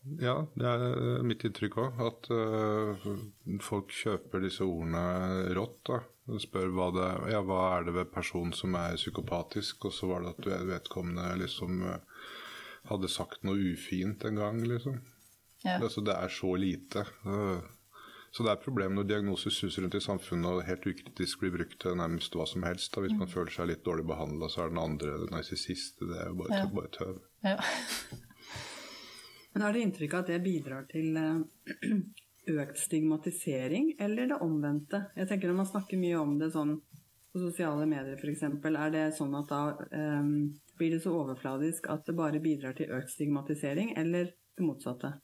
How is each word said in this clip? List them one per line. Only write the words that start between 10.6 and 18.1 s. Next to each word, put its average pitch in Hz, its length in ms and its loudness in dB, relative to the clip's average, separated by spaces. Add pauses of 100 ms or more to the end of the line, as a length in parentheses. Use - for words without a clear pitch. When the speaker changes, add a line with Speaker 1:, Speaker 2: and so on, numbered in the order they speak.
Speaker 1:
vedkommende 90 760 -2
liksom, 90 420 -2
eh, 90 160 -2 (920)
hadde 95 220 0
sagt - 340 -6
noe 98 120 2 (180)
ufint 92 500 -2
en 110 120 0
gang, 107 260 0
liksom. 120 400 -2 (600)
Speaker 2:
Ja. 180 160 2
Speaker 1:
Altså, 110 220 0
det 101 140 4
er 92 120 0
så 92 280 2
lite. 95 440 2 (260)
Eh, 98 340 2 (720)